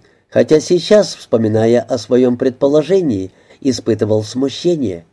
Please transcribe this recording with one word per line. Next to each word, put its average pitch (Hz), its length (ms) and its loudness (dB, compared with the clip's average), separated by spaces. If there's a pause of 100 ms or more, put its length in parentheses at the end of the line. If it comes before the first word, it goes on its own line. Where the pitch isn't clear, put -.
(280)
хотя 131 320 2
сейчас, 180 540 2
вспоминая 113 680 0
о - 160 -4
своем 123 400 0
предположении, 139 920 0 (320)
испытывал 110 640 -2
смущение. 127 880 -4